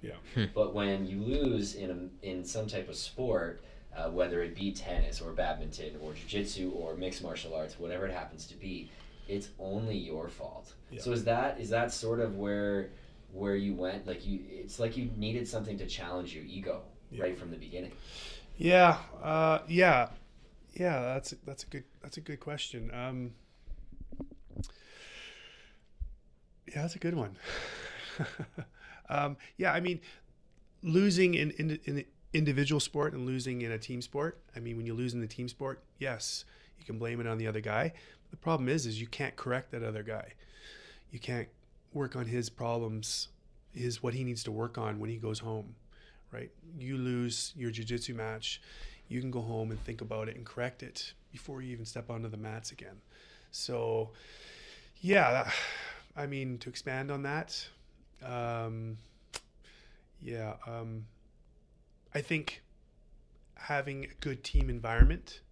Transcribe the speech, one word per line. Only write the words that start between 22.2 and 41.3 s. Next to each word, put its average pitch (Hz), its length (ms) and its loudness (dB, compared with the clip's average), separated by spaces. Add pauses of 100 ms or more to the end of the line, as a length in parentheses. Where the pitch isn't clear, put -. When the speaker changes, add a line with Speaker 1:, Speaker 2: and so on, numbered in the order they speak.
Speaker 1:
good 147 180 -8
question. 123 540 -4
Um, 123 380 -4 (3250)
yeah, 147 160 -4
that's 165 120 -2
a - 60 -8
good 170 140 2
one. 101 220 0 (840)
<laughs> 151 80 0 (840)
Um, 143 280 2 (180)
yeah, 180 160 4
I 170 80 4
mean, 175 220 0 (800)
losing 180 500 8
in, 151 200 4
in, 156 340 0
in 143 180 0 (300)
individual 147 440 6
sport 147 360 2
and 131 100 -2
losing 127 380 0
in 117 100 0
a 110 60 0
team 123 240 -4
sport, 147 360 -2 (160)
I 113 60 -8
mean, 117 160 -4
when 113 80 -2
you 117 80 -2
lose 120 220 0
in 120 80 0
the 110 40 -2
team 123 220 -6
sport, 135 340 -6 (160)
yes, 127 460 -4 (340)
you - 60 -20
can 113 140 -6
blame 117 200 -2
it 117 80 -2
on 113 120 0
the 113 80 0
other 107 160 0
guy. 113 320 2 (360)
The - 60 -12
problem 143 320 2
is, 147 160 4
is 110 160 -2
you 117 60 -4
can't - 280 -4
correct 127 360 -2
that 120 120 -4
other 107 200 -2
guy. 107 320 -6 (760)
You 123 80 -10
can't 123 300 -2 (460)